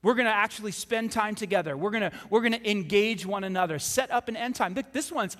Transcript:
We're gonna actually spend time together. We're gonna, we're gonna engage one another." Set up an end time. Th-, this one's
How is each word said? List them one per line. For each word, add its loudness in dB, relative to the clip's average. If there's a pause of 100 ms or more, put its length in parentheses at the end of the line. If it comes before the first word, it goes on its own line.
We're 4
gonna 2
actually 0
spend -2
time 0
together. 0
We're -2
gonna, 0 (180)
we're 6
gonna 2
engage 2
one -2
another." 0
Set 0
up 0
an -6
end -4
time. -2
Th-, -4
this -4
one's -2